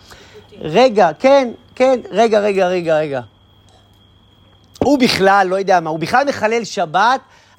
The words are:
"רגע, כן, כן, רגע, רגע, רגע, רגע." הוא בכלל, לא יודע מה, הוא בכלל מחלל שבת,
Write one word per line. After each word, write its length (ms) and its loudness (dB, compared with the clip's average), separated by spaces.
"רגע, 500 2
כן, 320 2
כן, 240 0
רגע, 280 2
רגע, 280 0
רגע, 300 -2
רגע." 240 -4
הוא 160 2
בכלל, 500 2
לא 60 -2
יודע 240 0
מה, 100 -8
הוא 100 -6
בכלל 300 -2
מחלל 340 -4
שבת, 580 -2